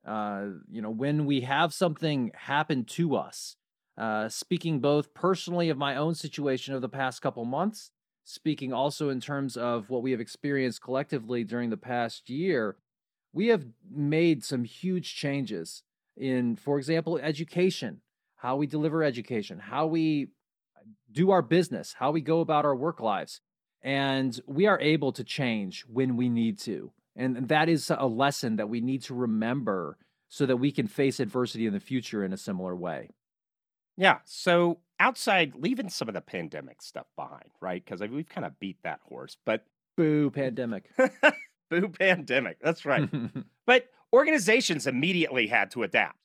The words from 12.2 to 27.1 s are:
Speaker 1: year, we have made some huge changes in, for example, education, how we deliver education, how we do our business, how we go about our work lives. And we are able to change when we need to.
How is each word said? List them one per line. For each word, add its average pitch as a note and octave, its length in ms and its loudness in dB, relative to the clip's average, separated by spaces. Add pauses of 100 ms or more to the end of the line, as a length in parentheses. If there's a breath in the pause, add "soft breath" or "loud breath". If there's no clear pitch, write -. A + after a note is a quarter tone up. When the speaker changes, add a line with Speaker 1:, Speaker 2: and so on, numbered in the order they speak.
Speaker 1:
year, C3 480 -2 (560)
we F#3 160 0
have G3+ 160 4 (260)
made D3 540 2
some B2 200 -2
huge F3+ 500 -6
changes A#2+ 680 -4 (340)
in, B2+ 380 0
for C#3+ 220 -2
example, D#3+ 400 0
education, D#3 840 -2 (340)
how B2+ 200 -2
we D3 100 0
deliver D3+ 360 0
education, A2+ 560 -2
how B2 280 -2
we D#3+ 420 0 (840)
do E3 200 4
our F#3 120 6
business, C3 560 0
how C3 120 2
we D#3+ 100 0
go D#3+ 200 2
about D3+ 260 2
our C#3 100 4
work D3+ 240 -4
lives. G2+ 400 -2 (400)
And C3+ 680 0
we D3 200 2
are F#3 140 4
able D3 320 2
to B2 120 -8
change A2 640 -4
when B2 280 2
we B2 120 2
need A2+ 320 2
to. F#2 320 -8 (240)